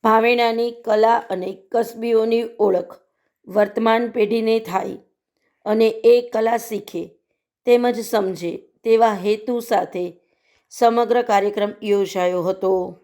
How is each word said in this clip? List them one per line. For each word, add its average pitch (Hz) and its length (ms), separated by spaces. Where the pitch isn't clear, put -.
ભાવેણાની 233 640
કલા 226 460
અને 190 460
કસબીઓની 226 720
ઓળખ 190 420
વર્તમાન 226 640
પેઢીને 220 480
થાય 196 380
અને 220 240
એ 240 440
કલા 226 240
શીખે 190 600
તેમજ 240 360
સમજે 190 560
તેવા 226 280
હેતુ 214 480
સાથે 180 600
સમગ્ર 233 520
કાર્યક્રમ 208 500
યોજાયો 190 600
હતો. 185 600